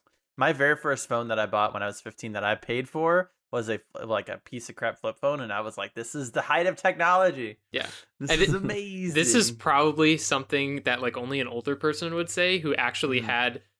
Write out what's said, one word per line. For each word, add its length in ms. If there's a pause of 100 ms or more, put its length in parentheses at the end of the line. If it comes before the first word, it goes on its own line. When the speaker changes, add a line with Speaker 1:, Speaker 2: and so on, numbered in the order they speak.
(380)
Speaker 1:
My 140
very 240
first 320
phone 220
that 100
I 60
bought 280
when 100
I 40
was 140
fifteen 320
that 100
I 120
paid 340
for 420 (200)
was 180
a, 100 (240)
like, 260
a 140
piece 260
of 60
crap 240
flip 200
phone, 200
and 140
I 80
was 160
like, 160
"This 220
is 160
the 100
height 240
of 100
technology. 840 (140)
Speaker 2:
Yeah. 140 (340)
Speaker 1:
This 120
Speaker 2:
And 100
Speaker 1:
is 120
Speaker 2:
it, 40
Speaker 1:
amazing." 580
Speaker 2:
this 200
is 160
probably 680
something 680
that, 180
like, 160
only 220
an 80
older 280
person 400
would 140
say 300
who 160
actually 440
Speaker 1:
Mm-hmm. 100
Speaker 2:
had, 320 (180)